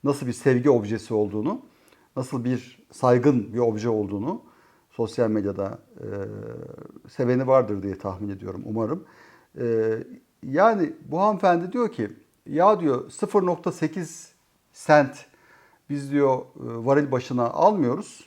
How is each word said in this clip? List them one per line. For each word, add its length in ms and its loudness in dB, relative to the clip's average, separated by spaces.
Nasıl 220 -2
bir 60 -4
sevgi 380 2
objesi 440 0
olduğunu, 460 -2
nasıl 280 -6
bir 480 -6
saygın 640 4
bir 40 -2
obje 300 0
olduğunu 540 -2
sosyal 400 -2
medyada, 480 -4
e, 60 -12
seveni 380 0
vardır 360 4
diye 160 -6
tahmin 300 -8
ediyorum, 360 -10
umarım. 400 -4
E, 40 -4
yani 500 2
bu 120 -2
hanımefendi 520 2
diyor 200 -2
ki, 180 -4
"Ya," 340 4
diyor, 300 -2
"sıfır 360 0
nokta 260 -2
sekiz 600 -6
sent 540 2
biz," 220 -6
diyor, 260 4
"e, 40 -8
varil 540 0
başına 380 -2
almıyoruz. 760 0